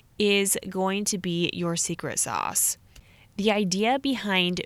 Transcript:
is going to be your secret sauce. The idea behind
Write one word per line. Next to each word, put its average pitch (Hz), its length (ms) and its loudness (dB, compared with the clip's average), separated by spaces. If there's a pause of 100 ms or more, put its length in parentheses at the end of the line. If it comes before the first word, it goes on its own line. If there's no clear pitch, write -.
(180)
is 202 400 2 (100)
going 190 380 -2
to 196 140 -2
be 175 340 0
your 170 220 -2
secret 160 420 -4
sauce. - 640 0 (580)
The 208 140 2
idea 208 480 2
behind 190 680 0